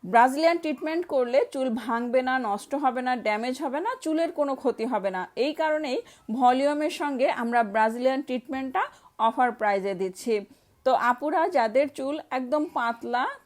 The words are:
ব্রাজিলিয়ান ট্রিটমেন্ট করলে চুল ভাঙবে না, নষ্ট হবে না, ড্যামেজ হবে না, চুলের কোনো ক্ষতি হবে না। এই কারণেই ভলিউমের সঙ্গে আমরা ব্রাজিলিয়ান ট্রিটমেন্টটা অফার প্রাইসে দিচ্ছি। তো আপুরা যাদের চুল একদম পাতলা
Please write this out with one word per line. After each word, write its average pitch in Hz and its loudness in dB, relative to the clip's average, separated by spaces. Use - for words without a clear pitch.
ব্রাজিলিয়ান 277 6
ট্রিটমেন্ট 320 -4
করলে 254 2
চুল 262 -2
ভাঙবে 240 0
না, 254 0
নষ্ট 202 -4
হবে 254 0
না, 254 0
ড্যামেজ 220 -2
হবে 277 -4
না, 453 -2
চুলের 320 0
কোনো 277 0
ক্ষতি 226 -2
হবে 196 -2
না। 180 -4
এই 302 0
কারণেই 302 0
ভলিউমের 277 2
সঙ্গে 277 0
আমরা 233 2
ব্রাজিলিয়ান 240 2
ট্রিটমেন্টটা 262 -4
অফার 247 2
প্রাইসে 196 0
দিচ্ছি। 190 -2
তো 262 6
আপুরা 302 0
যাদের 240 4
চুল 269 -4
একদম 262 -2
পাতলা 240 -2